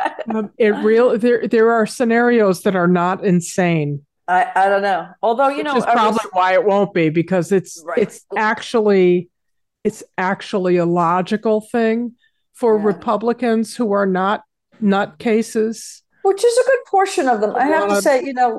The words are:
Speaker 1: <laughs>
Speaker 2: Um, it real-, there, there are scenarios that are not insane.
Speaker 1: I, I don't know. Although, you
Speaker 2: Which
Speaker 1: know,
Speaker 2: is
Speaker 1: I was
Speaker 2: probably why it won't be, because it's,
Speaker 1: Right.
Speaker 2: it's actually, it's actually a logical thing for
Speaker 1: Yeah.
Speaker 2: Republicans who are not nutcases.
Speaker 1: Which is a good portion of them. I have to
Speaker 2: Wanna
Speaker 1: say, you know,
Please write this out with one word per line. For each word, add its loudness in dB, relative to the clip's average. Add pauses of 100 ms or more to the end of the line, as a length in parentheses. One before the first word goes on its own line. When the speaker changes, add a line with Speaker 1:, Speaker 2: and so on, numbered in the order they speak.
(240)
Speaker 1:
<laughs> -12
Speaker 2:
Um, -6
it 2
real-, 2
there, 0
there 2
are 2
scenarios 2
that 0
are 2
not 0
insane. -2 (220)
Speaker 1:
I, 2
I 2
don't 2
know. -2 (120)
Although, 0
you -4
Speaker 2:
Which -6
Speaker 1:
know, -2
Speaker 2:
is 0
Speaker 1:
I 0 (120)
was 0
Speaker 2:
probably -6
why 0
it 2
won't 0
be, 2
because -2
it's, -2
Speaker 1:
Right. -6
Speaker 2:
it's -4 (120)
actually, 0 (520)
it's -6 (120)
actually -2
a 0
logical 0
thing -4 (420)
for 2
Speaker 1:
Yeah. -4
Speaker 2:
Republicans -2
who -2
are 0
not -2 (380)
nutcases. -2 (200)
Speaker 1:
Which 0
is 2
a 4
good 2
portion 0
of 0
them. -2
I 0
have 2
to 0
Speaker 2:
Wanna 0
Speaker 1:
say, 2
you -6
know, 0